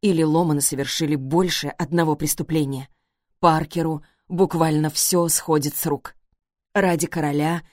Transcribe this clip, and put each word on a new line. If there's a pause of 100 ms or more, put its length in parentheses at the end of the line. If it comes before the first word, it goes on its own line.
или
Ломаны
совершили
больше
одного
преступления. (500)
Паркеру (240)
буквально
все
сходит
с
рук. (600)
Ради
короля